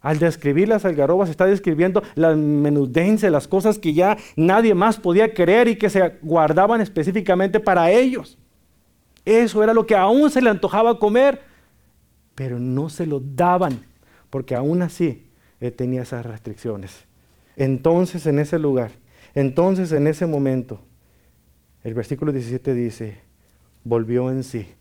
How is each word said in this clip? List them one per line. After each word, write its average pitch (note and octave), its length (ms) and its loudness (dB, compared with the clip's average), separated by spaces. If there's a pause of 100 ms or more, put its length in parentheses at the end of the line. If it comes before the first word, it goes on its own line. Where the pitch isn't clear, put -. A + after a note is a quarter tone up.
Al D3+ 200 -2
describir E3 480 0
las G#3+ 160 0
algarrobas, E3+ 460 0
está F3+ 160 0
describiendo F#3 540 0 (140)
la D#3+ 220 2
menudencia, D3 920 0
las D3 200 0
cosas G3+ 320 0
que D#3+ 120 -4
ya F#3 240 2 (200)
nadie G3+ 360 2
más G#3 260 0
podía G#3 360 2
querer F#3+ 320 4
y A3+ 80 0
que G#3 160 -2
se F#3+ 320 0
guardaban E3 580 2
específicamente F#3+ 800 -2
para F3+ 320 2
ellos. B3 480 0 (840)
Eso G#3+ 400 2
era A3+ 100 2
lo A3+ 100 4
que A3 120 2
aún A#3 340 4
se B3+ 100 0
le B3 100 4
antojaba G#3+ 500 0
comer, C4 400 2 (960)
pero B2 240 -6
no C3 280 -4
se D#3+ 180 -8
lo D3 120 -4
daban, C#3+ 600 -2 (500)
porque C3 240 -6
aún D3+ 280 -2
así D#3+ 440 -4 (320)
él B2 140 -8
tenía B2+ 300 -6
esas A#2+ 220 -10
restricciones. G#2+ 840 -12 (500)
Entonces, D#3 680 0
en D3 120 2
ese D3+ 220 -2
lugar, B2+ 320 -2 (420)
entonces, E3+ 560 0
en D3 160 0
ese D#3 200 -2
momento, C3+ 520 -4 (1040)
el A2+ 120 -10
versículo C3+ 360 -6
diecisiete B2+ 440 -6
dice, A2 440 -6 (640)
"Volvió A#2 480 -2
en C3 140 -6
sí". G#2+ 240 -10 (120)